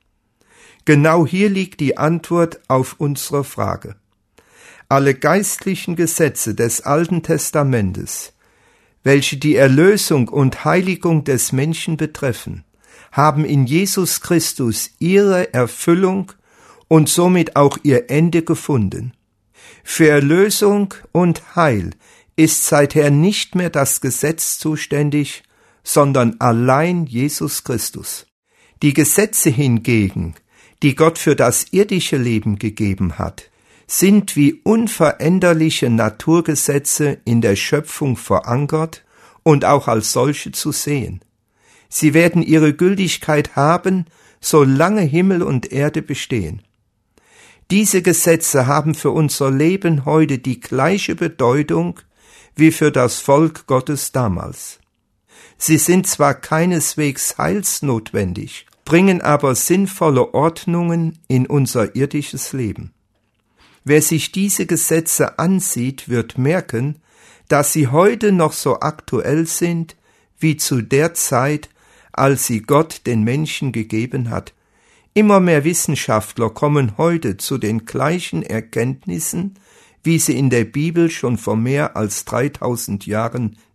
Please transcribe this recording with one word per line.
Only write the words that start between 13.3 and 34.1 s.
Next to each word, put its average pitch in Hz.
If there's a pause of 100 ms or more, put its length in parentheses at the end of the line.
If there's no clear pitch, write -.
in 139
Jesus 175
Christus 139
ihre 185
Erfüllung 185 (580)
und 156
somit 175
auch 143
ihr 127
Ende 165
gefunden. 123 (680)
Für -
Erlösung 196 (160)
und 170
Heil 123 (440)
ist 160
seither 147
nicht 165
mehr 180
das 139
Gesetz 143
zuständig, 147 (400)
sondern 135
allein 131
Jesus 135
Christus. - (560)
Die 147
Gesetze 160
hingegen, 107 (480)
die 135
Gott 165
für 147
das 123
irdische 185
Leben 113
gegeben 98
hat, - (340)
sind 196